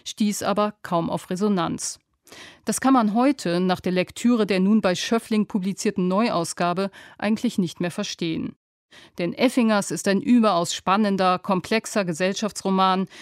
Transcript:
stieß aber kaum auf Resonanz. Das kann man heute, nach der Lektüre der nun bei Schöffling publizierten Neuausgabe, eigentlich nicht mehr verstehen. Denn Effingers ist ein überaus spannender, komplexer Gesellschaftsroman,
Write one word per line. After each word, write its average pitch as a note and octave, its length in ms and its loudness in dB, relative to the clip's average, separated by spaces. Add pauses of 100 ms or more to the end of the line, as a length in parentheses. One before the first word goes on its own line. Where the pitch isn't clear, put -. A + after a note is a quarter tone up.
stieß - 380 -2
aber G#3 400 0
kaum E3+ 260 -2
auf - 220 -6
Resonanz. F#3 720 -2 (640)
Das - 160 -4
kann C4+ 120 4
man G#3+ 220 4
heute, A#3 460 2
nach F#3 180 0
der F3+ 140 -2
Lektüre G#3+ 540 0
der F#3+ 120 0
nun G3+ 220 4
bei F3+ 160 2
Schöffling A3 500 -2
publizierten F#3+ 600 -2
Neuausgabe, F#3 840 0 (280)
eigentlich G#3+ 380 -2
nicht F3+ 220 -2
mehr F3 140 -2
verstehen. - 640 -6 (640)
Denn F3 140 -2
Effingers A3 600 2
ist F3 160 -4
ein G3 120 2
überaus G#3 540 2
spannender, F#3+ 640 2
komplexer G3+ 680 -2
Gesellschaftsroman, F#3+ 1000 0 (160)